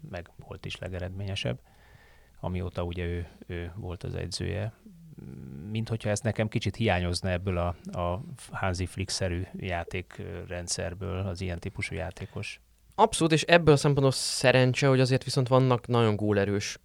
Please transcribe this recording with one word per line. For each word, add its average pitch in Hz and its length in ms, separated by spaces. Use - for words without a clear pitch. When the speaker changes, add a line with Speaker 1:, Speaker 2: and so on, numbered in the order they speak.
Speaker 1:
meg 87 200
volt 95 180
is 95 100
legeredményesebb, 95 800
amióta 90 420
ugye 87 220
ő, 85 220
ő 85 280
volt 90 280
az 90 120
edzője. 90 580
Mint 113 180
hogyha 110 220
ez 101 100
nekem 110 280
kicsit - 280
hiányozna 90 540
ebből 90 280
a, 87 420
a 87 220
Hansi 90 360
Flick-szerű 92 560
játékrendszerből, 90 1600
az 92 220
ilyen 87 180
típusú - 360
játékos. - 680
Speaker 2:
Abszolút, 175 380
és 151 100
ebből 165 320
a - 20
szempontból 139 360
szerencse, 127 760
hogy 131 120
azért 131 240
viszont 131 240
vannak 127 380
nagyon 117 300
gólerős 101 680